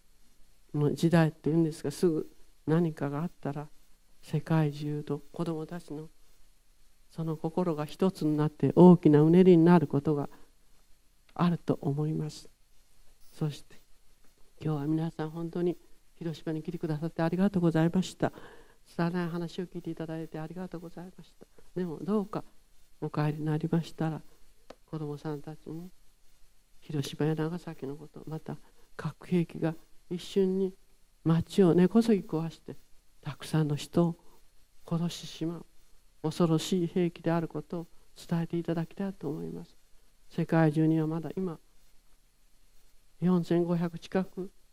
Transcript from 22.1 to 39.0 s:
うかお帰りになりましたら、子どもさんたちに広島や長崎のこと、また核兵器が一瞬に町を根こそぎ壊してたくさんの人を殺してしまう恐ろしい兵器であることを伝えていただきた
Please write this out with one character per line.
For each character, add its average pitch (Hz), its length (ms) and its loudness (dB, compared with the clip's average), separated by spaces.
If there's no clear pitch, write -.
う 185 60 -4
か - 180 -8
お 151 100 -6
帰 151 220 0
り - 20 -
に 151 100 -6
な 151 120 0
り 160 140 -4
ま 170 120 2
し - 120 -14
た 160 140 -4
ら、 151 140 -6
子 160 120 -10
ど 156 80 -8
も 147 120 -10
さ 156 160 -8
ん 143 80 -10
た 156 140 -14
ち - 140 -16
に 170 200 -12
広 147 280 -4
島 147 180 -2
や 156 80 0
長 156 240 -4
崎 160 280 -12
の 139 100 -8
こ 151 120 -18
と、 - 180 -18
ま 156 140 -8
た - 160 -10
核 - 300 -10
兵 175 180 0
器 - 140 -10
が 160 160 -2
一 180 140 -8
瞬 190 360 0
に 190 140 -2
町 165 380 2
を 170 120 6
根 175 140 6
こ 226 120 4
そ 226 140 2
ぎ 190 60 2
壊 160 300 -6
し - 120 -18
て - 140 -16
た 143 140 -10
く - 120 -16
さ 156 160 2
ん 151 60 0
の 147 80 0
人 170 300 0
を 170 100 -4
殺 170 220 -2
し - 120 -10
て 165 40 -14
し - 180 -10
ま 170 140 -6
う - 80 -18
恐 156 240 2
ろ 160 120 4
し 175 260 0
い - 20 2
兵 175 240 0
器 - 120 -12
で 165 100 0
あ 170 80 0
る 160 80 -4
こ 151 120 -8
と 165 200 -10
を 160 60 -12
伝 170 140 -2
え 165 40 -4
て 170 100 -6
い 170 60 -2
た 165 120 -4
だ 165 120 -4
き - 80 -20
た 196 140 -6